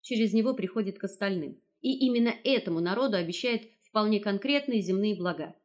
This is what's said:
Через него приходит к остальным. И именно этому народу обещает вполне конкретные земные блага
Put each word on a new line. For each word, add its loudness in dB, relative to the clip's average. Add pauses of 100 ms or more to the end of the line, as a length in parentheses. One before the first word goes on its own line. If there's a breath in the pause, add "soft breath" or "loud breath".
Через 0
него 2
приходит -4
к -8
остальным. -4 (200)
И 0
именно 4 (100)
этому 0
народу 0
обещает -2 (140 soft breath)
вполне 2
конкретные 0
земные 0
блага -6